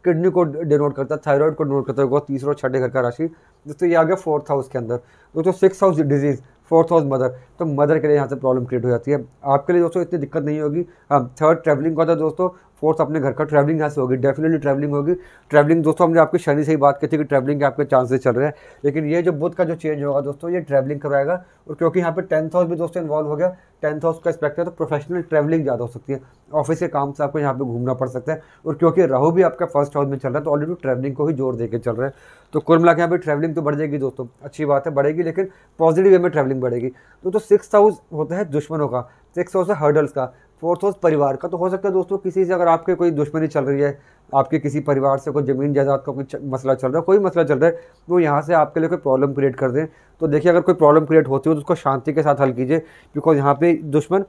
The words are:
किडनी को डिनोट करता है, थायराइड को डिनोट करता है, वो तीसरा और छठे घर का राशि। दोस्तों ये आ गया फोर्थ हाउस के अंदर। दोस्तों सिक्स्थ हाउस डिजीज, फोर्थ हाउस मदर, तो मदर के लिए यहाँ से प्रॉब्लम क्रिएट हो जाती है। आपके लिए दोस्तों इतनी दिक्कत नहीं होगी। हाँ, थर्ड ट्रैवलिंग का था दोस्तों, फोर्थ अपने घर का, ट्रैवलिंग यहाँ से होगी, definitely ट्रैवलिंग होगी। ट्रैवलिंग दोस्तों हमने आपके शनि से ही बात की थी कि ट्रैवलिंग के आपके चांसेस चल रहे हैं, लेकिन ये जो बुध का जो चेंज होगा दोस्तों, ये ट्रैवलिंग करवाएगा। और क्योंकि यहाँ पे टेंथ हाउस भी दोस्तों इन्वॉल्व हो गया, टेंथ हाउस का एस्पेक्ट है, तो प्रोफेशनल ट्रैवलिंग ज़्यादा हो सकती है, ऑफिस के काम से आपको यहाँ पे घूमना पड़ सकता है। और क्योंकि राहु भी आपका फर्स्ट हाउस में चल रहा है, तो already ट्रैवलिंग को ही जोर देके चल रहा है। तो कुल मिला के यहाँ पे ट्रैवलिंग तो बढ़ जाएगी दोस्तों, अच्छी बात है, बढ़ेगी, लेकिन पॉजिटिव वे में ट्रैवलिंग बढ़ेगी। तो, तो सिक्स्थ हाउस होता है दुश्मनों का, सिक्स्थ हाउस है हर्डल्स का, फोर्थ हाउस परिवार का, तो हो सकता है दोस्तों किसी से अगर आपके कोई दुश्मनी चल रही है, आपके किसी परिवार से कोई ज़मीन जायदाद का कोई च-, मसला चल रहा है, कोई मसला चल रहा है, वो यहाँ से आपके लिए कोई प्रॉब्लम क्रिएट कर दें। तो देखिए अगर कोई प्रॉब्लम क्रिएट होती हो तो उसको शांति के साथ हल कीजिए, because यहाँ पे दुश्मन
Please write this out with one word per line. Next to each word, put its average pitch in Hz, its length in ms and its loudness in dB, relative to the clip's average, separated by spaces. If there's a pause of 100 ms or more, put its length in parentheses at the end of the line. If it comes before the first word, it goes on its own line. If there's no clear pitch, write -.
किडनी 175 260 2
को 180 140 2
डिनोट 147 520 0
करता 135 180 -4
है, 151 120 -8
थायराइड 147 280 2
को 156 100 -4
डिनोट 139 220 -2
करता 135 160 -2
है, 135 60 2
वो 143 120 2
तीसरा 139 280 -6
और 143 60 0
छठे 131 260 -4
घर 127 80 -2
का 131 120 -2
राशि। 123 260 -4 (400)
दोस्तों 151 220 -4
ये 170 60 2
आ 165 80 4
गया 175 140 0
फोर्थ 151 340 -4
हाउस 135 180 -2
के 131 100 -8
अंदर। 117 180 -6 (380)
दोस्तों 160 180 0
सिक्स्थ 185 320 2
हाउस 170 160 2
डिजीज, 143 420 0 (280)
फोर्थ 165 220 4
हाउस 165 140 4
मदर, 131 220 0
तो - 360 -8
मदर 147 340 2
के 139 80 -2
लिए 147 100 4
यहाँ 139 120 0
से 135 80 -6
प्रॉब्लम 127 280 0
क्रिएट 123 200 -4
हो 123 60 0
जाती 120 200 -2
है। 143 140 0 (200)
आपके 139 280 0
लिए 175 100 4
दोस्तों 170 200 -2
इतनी 170 160 -4
दिक्कत 147 240 -4
नहीं 151 180 -4
होगी। 156 260 -4 (240)
हाँ, 131 320 0
थर्ड 160 200 4
ट्रैवलिंग 151 340 0
का 160 100 2
था 165 80 2
दोस्तों, 160 480 -2 (180)
फोर्थ 156 200 0
अपने 151 200 -2
घर 135 120 -2
का, 151 120 -4
ट्रैवलिंग 147 340 2
यहाँ 151 120 -2
से 147 100 -4
होगी, 127 160 0
definitely 143 460 0
ट्रैवलिंग 143 300 -2
होगी। 143 220 0 (360)
ट्रैवलिंग 151 320 4
दोस्तों 160 260 2
हमने 165 120 4
आपके 160 180 2
शनि 151 260 0
से 147 60 -2
ही 160 60 4
बात 143 240 2
की 151 60 -2
थी 156 100 -2
कि 147 80 0
ट्रैवलिंग 139 360 0
के 143 40 0
आपके 139 200 0
चांसेस 127 360 2
चल 127 100 2
रहे 123 160 0
हैं, 147 80 -4 (300)
लेकिन 147 220 -2
ये 165 160 0
जो 175 100 0
बुध 165 220 -4
का 185 100 0
जो 165 100 -4
चेंज 151 280 -6
होगा 143 180 0
दोस्तों, 143 300 -8
ये 180 100 -2
ट्रैवलिंग 139 400 -2
करवाएगा। 143 440 -2 (240)
और 151 60 -10
क्योंकि 165 260 0
यहाँ 170 120 -2
पे 160 100 -4
टेंथ 156 260 -2
हाउस 175 180 0
भी 170 100 -4
दोस्तों 170 260 -6
इन्वॉल्व 151 260 -2
हो 147 80 -4
गया, 180 200 -2 (260)
टेंथ 151 180 -4
हाउस 165 240 -2
का 175 60 0
एस्पेक्ट 151 280 -4
है, 170 60 -2
तो 175 60 -6
प्रोफेशनल 165 520 -6
ट्रैवलिंग 160 400 0
ज़्यादा 123 220 -2
हो 120 60 -8
सकती 135 220 -10
है, 135 80 -6 (320)
ऑफिस 151 260 -2
के 170 100 -2
काम 143 240 -4
से 147 120 -4
आपको 143 140 -4
यहाँ 143 160 -2
पे 135 100 -6
घूमना 123 300 -4
पड़ 127 140 -4
सकता 127 240 -6
है। 156 100 -8 (240)
और 156 80 -4
क्योंकि 165 320 4
राहु 135 240 2
भी 180 120 4
आपका 170 240 0
फर्स्ट 143 300 -2
हाउस 143 120 0
में 139 100 -6
चल 135 100 -6
रहा 127 100 -4
है, 147 60 -6
तो 147 60 -4
already 151 320 -4
ट्रैवलिंग 131 340 -4
को 147 100 -2
ही 160 80 -2
जोर 131 200 -2
देके 117 240 -6
चल 113 140 -4
रहा 120 140 -4
है। 135 80 -8 (380)
तो 151 80 -2
कुल 160 180 4
मिला 170 160 4
के 165 60 -2
यहाँ 170 100 0
पे 175 80 0
ट्रैवलिंग 151 360 -2
तो 160 80 -4
बढ़ 147 120 -2
जाएगी 147 240 -4
दोस्तों, 131 280 -6 (160)
अच्छी 143 220 -8
बात 143 220 0
है, 160 60 -4
बढ़ेगी, 147 300 0
लेकिन 170 260 -4 (300)
पॉजिटिव 165 340 4
वे 185 60 8
में 175 120 2
ट्रैवलिंग 135 300 0
बढ़ेगी। 120 280 -2 (340)
तो, 185 80 -4
तो 202 80 -2
सिक्स्थ 208 360 0
हाउस 208 280 4 (100)
होता 156 240 -4
है 208 80 -2
दुश्मनों 151 440 -4
का, 123 120 -2 (340)
सिक्स्थ 175 220 -4
हाउस 180 120 0
है 208 60 0
हर्डल्स 147 380 2
का, 127 220 -6 (260)
फोर्थ 170 240 -2
हाउस 202 180 0
परिवार 143 340 2
का, - 120 -8
तो 175 80 -6
हो 180 140 -2
सकता 190 180 -4
है 185 60 -2
दोस्तों 190 240 -2
किसी 190 260 -2
से 175 80 -2
अगर 175 160 2
आपके 165 260 2
कोई 175 160 0
दुश्मनी 151 360 -2
चल 147 180 -2
रही 139 160 -2
है, 143 200 -2 (340)
आपके 139 240 2
किसी 143 220 -4
परिवार 135 380 0
से 147 120 -6
कोई 143 120 -2
ज़मीन 139 320 -2
जायदाद 139 320 0
का 139 60 -8
कोई 131 120 -8
च-, - 180 -14
मसला 131 320 -2
चल 131 140 -4
रहा 143 100 0
है, 165 40 -2
कोई 190 160 4
मसला 170 260 0
चल 139 140 0
रहा 165 120 4
है, 170 100 -8 (280)
वो 175 120 2
यहाँ 147 220 2
से 156 120 -2
आपके 151 260 2
लिए 160 80 0
कोई 170 100 -2
प्रॉब्लम 139 340 0
क्रिएट 135 240 0
कर 131 140 -2
दें। 151 160 -2 (340)
तो 160 60 -2
देखिए 151 240 2
अगर 170 100 4
कोई 170 140 2
प्रॉब्लम 156 300 6
क्रिएट 156 240 4
होती 135 200 0
हो 160 60 4
तो 151 40 -2
उसको 147 160 -2
शांति 135 380 -2
के 151 100 0
साथ 143 180 2
हल 135 120 2
कीजिए, 131 300 -2 (340)
because 156 200 2
यहाँ 143 180 2
पे 165 180 2
दुश्मन 156 560 0